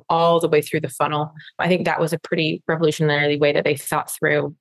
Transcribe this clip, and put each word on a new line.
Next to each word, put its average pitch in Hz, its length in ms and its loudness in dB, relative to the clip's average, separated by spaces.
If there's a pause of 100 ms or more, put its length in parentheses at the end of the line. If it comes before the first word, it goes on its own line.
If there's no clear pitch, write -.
all 170 300 4
the 160 100 0
way 151 140 4
through 156 180 -4
the 151 80 -4
funnel. 151 440 -2 (260)
I 170 80 0
think 175 200 0
that 160 120 0
was 165 140 0
a 160 80 -4
pretty 165 480 -2
revolutionary 151 720 0
way 147 140 2
that 151 120 0
they 147 100 0
thought - 380 -6
through 151 480 -2